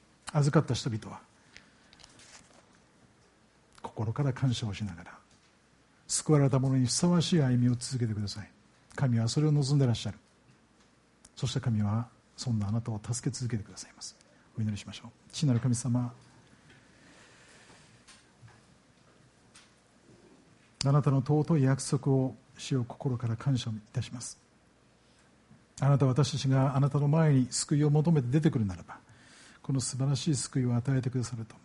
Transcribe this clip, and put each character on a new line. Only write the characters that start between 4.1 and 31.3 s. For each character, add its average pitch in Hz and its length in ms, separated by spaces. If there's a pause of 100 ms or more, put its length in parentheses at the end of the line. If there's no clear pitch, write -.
か 147 120
ら 139 100
感 127 220
謝 113 120
を 101 60
し 95 120
な 92 100
が 85 100
ら、 - 140 (880)
救 - 260
わ 147 60
れ 139 100
た 135 100
者 131 180
に 127 100
ふ 120 60
さ 175 160
わ 175 120
し 180 160
い 151 60
歩 123 200
み 123 60
を 123 60
続 123 240
け 117 80
て 107 80
く 107 80
だ 98 60
さ 101 140
い。 - 80 (440)
神 123 240
は 113 100
そ 151 120
れ 151 80
を 151 40
望 143 240
ん - 20
で 139 60
ら 120 80
っ - 20
し - 120
ゃ 101 60
る。 - 60 (1200)
そ 131 100
し - 60
て、 139 80
神 107 220
は 110 260 (280)
そ - 140
ん 113 80
な 101 100
あ 104 40
な 117 80
た 117 100
を 104 120
助 - 260
け 110 60
続 120 160
け 117 80
て 98 60
く - 60
だ - 60
さ - 120
い - 60
ま - 60
す。 - 160 (400)
お 113 60
祈 107 80
り 101 80
し - 80
ま 101 80
し - 80
ょ 117 60
う。 - 20 (220)
父 - 140
な 127 60
る 117 80
神 123 140
様、 123 400 (4000)
あ 139 60
な 147 100
た 143 80
の 135 80
尊 151 400
い 135 60
約 135 180
束 139 300
を、 131 220 (220)
主 - 200
よ、 120 100
心 127 320
か 123 80
ら 113 100
感 135 220
謝 113 120
い 110 40 (180)
た 120 80
し - 120
ま 127 80
す。 - 180 (1400)
あ 135 80
な 143 100
た、 139 80
私 131 260
た 135 60
ち 135 100
が 135 280
あ 131 40
な 143 80
た 143 120
の 143 80
前 156 240
に 127 180
救 - 260
い 147 80
を 147 60
求 156 220
め 147 100
て 120 80
出 156 100
て 147 100
く 117 80
る 107 80
な 90 100
ら - 100
ば、 - 120 (640)
こ - 120
の 131 80
素 123 160
晴 135 120
ら 143 60
し - 160
い 139 60
救 - 240
い 123 60
を 120 100
与 131 200
え 127 60
て 127 80
く 131 80
だ 117 60
さ 120 120